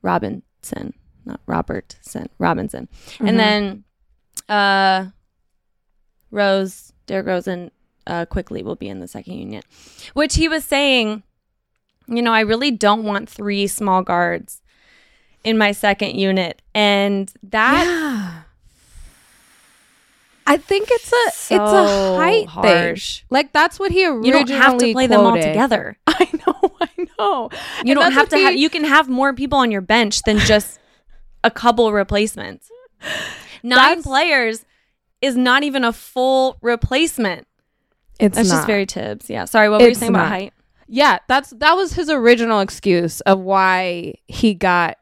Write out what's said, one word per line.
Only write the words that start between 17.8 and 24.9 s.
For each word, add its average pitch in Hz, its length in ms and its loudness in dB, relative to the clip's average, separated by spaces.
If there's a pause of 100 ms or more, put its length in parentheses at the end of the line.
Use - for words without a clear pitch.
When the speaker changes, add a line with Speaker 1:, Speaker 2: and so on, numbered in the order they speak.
Speaker 2:
Yeah. 247 580 -6 (2000)
I 285 100 4
think 403 340 -2
it's 466 220 -2
a, 480 140 2
it's - 260 -8
a 359 40 2
Speaker 1:
So 381 600 2
Speaker 2:
height 415 320 0
Speaker 1:
harsh. 175 720 0
Speaker 2:
thing. - 100 -20
Like, 277 220 0
that's 320 260 0
what 392 140 -4
he 359 100 2
Speaker 1:
You 285 180 0 (120)
don't 269 180 4
have 262 280 4
to 247 80 2
Speaker 2:
originally 226 80 0